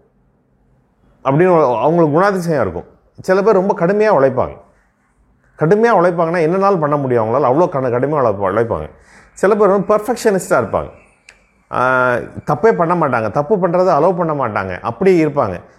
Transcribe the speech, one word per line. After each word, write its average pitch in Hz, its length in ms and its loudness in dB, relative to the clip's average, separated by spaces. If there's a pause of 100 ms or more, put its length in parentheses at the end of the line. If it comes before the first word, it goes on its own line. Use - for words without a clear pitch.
(1200)
அப்படின்னு 160 280 2
ஒரு, 139 260 2
அவங்களுக்கு 156 440 2
குணாதிசயம் 175 400 0
இருக்கும். 87 240 -6 (360)
சில 185 200 0
பேர் 190 220 2
ரொம்ப 196 220 -2
கடுமையா 202 360 2
உழைப்பாங்க. 123 340 0 (1040)
கடுமையா 208 400 2
உழைப்பாங்கன்னா 170 480 0
என்னனாலும் 196 320 0
பண்ண 147 180 0
முடியும் 123 280 0
அவங்களால, 127 220 0
அவ்வளோ 151 220 2
கடு-, 131 220 -4
கடுமையா 139 280 -2
உழைப்பா-, 101 360 0
உழைப்பாங்க. 107 340 -2 (440)
சில 202 220 0
பேர் 208 120 2
வந்து 196 280 0
பெர்ஃபெக்ஷனிஸ்டா 208 540 -2
இருப்பாங்க. 101 400 -2 (840)
ஆ, 127 420 0 (380)
தப்பே 220 200 2
பண்ண 175 240 0
மாட்டாங்க, 123 360 -2
தப்பு 147 260 -2
பண்றதை 180 360 0
அலோவ் 165 240 2
பண்ண 165 160 -2
மாட்டாங்க, 104 460 -4
அப்படி 165 460 0
இருப்பாங்க. 123 340 -2 (200)